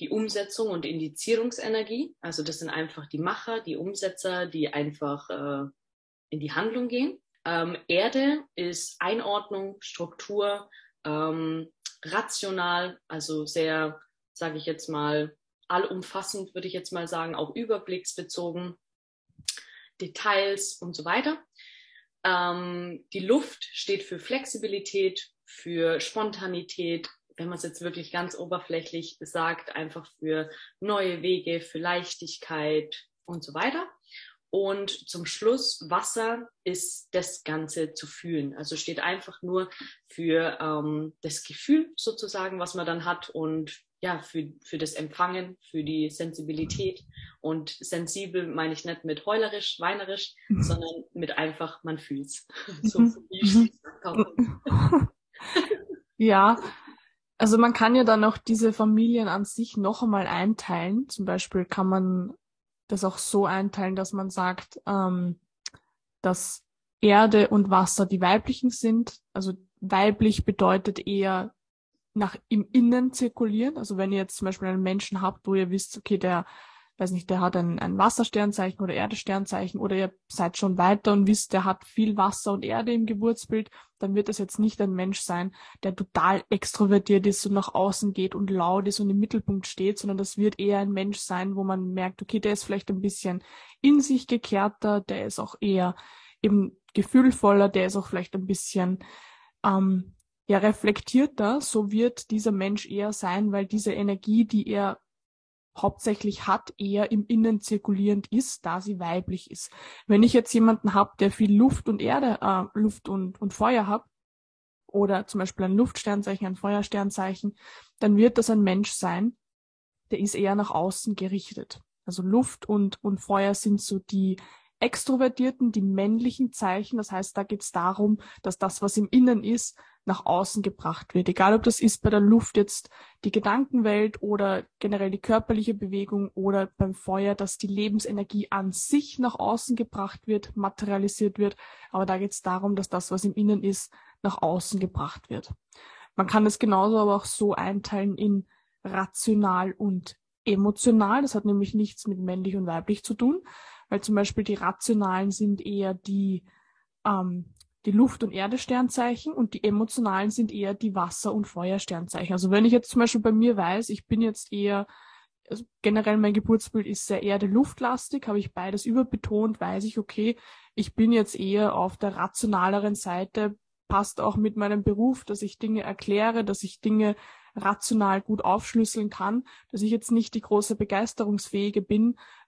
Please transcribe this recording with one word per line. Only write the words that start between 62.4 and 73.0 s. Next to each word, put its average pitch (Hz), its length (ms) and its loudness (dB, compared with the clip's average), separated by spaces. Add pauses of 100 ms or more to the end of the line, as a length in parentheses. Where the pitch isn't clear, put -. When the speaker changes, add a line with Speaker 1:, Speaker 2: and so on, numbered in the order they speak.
Speaker 2:
das 196 160 -2
auch 190 140 -4
so 196 280 0
einteilen, 190 500 -2
dass 190 160 -4
man 190 180 -4
sagt, 185 560 -6
ähm, 180 540 0 (800)
dass - 420 -2 (360)
Erde 208 480 8
und 202 220 4
Wasser 185 340 4
die 185 160 0
weiblichen 220 500 2
sind. 226 500 0 (120)
Also 190 220 -6 (260)
weiblich 202 640 2
bedeutet 190 640 2
eher 196 480 0 (580)
nach 202 240 -2 (120)
im 208 240 2
Innen 247 400 6